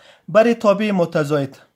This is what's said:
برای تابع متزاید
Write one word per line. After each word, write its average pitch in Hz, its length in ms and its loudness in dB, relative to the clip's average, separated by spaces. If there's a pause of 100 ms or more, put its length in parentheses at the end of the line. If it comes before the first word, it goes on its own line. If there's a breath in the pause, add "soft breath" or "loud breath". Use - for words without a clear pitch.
(280 soft breath)
برای 226 280 2
تابع 208 360 0
متزاید 156 680 -2 (160)